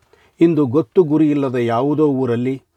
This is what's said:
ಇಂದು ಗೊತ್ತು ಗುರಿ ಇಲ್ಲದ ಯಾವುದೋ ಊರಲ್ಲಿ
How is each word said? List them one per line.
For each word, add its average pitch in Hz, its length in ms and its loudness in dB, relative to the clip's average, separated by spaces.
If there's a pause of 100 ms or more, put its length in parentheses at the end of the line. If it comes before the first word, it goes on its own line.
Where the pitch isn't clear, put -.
(420)
ಇಂದು 160 240 2
ಗೊತ್ತು 160 380 0
ಗುರಿ 156 280 0
ಇಲ್ಲದ 139 240 -2
ಯಾವುದೋ 131 520 0
ಊರಲ್ಲಿ 131 560 -4 (140)